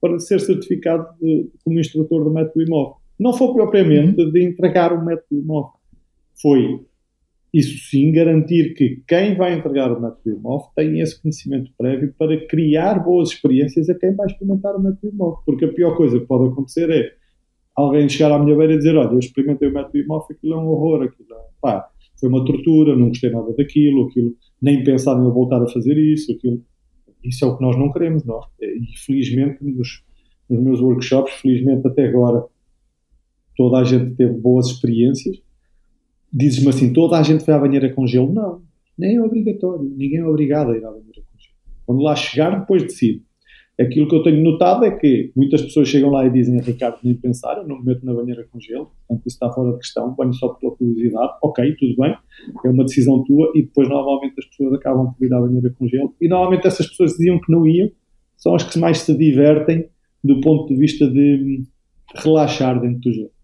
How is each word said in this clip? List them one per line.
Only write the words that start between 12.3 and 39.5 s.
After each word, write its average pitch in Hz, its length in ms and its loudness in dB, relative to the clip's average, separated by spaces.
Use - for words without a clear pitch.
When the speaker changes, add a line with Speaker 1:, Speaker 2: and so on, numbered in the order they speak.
Speaker 1:
criar 160 540 0
boas 170 300 2
experiências 139 600 0
a 175 80 2
quem 190 160 0
vai 196 140 -4
experimentar 196 480 -4
o 190 40 -4
método 196 300 -4
Wim 208 100 -12
Hof. 170 240 -4
Porque 139 220 0
a 160 80 -2
pior 170 220 0
coisa 135 240 2
que 120 60 -12
pode 127 260 2
acontecer 139 380 -4
é 143 200 0
alguém 143 340 2
chegar 151 240 2
à 147 60 2
minha 147 180 4
beira 156 180 4
e - 40 2
dizer: 156 180 2
"Olha, 120 180 0
eu 127 40 4
experimentei 139 500 -2
o 135 60 -2
método 143 240 -6
Wim 143 140 -4
Hof, 156 200 -8
aquilo 156 220 -6
é 160 40 -4
um 160 100 -4
horror, 156 340 0
aquilo 123 320 -8
é, - 20 -20
pá, 107 280 -2
foi 131 80 0
uma 131 160 2
tortura, 151 520 2
não 123 120 4
gostei 120 220 -2
nada 113 260 -6
daquilo, 143 500 2
aquilo, 120 260 -2
nem 139 220 2
pensar 131 360 2
em 127 40 4
eu 123 80 2
voltar 123 280 2
a 120 60 2
fazer 123 320 -2
isso", 156 320 0
aquilo. 120 320 -4
Isso 123 200 -4
é 131 40 2
o 123 80 -2
que - 60 -4
nós 123 140 2
não 139 160 0
queremos, 160 320 -2
não 113 140 -8
é? 110 40 -8
E 113 380 -10
felizmente 135 560 -2
nos, 127 440 -8
nos 120 140 0
meus 127 180 2
workshops, 131 540 0
felizmente 131 520 0
até 131 200 0
agora, 120 380 2
toda 127 220 2
a 127 60 4
gente 123 300 0
teve 117 200 0
boas 123 340 2
experiências. 123 680 -2
Dizes-me 135 360 2
assim: 127 240 2
"Toda 165 260 2
a 160 40 4
gente 151 220 2
foi 156 100 4
à 147 40 4
banheira 135 340 0
com 131 140 -2
gelo?" 127 260 2
Não, 196 300 -6
nem 196 200 0
é 233 60 2
obrigatório, 196 600 -4